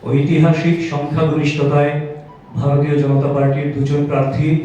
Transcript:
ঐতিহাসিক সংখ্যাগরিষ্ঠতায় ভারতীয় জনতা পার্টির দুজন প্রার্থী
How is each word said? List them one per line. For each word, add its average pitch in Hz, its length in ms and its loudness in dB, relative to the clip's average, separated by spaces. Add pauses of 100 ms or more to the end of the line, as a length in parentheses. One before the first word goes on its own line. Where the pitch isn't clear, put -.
ঐতিহাসিক 160 720 2 (140)
সংখ্যাগরিষ্ঠতায় 147 1000 0 (600)
ভারতীয় 143 440 0
জনতা 139 300 0
পার্টির 139 440 0
দুজন 143 340 -2
প্রার্থী 143 420 -2 (160)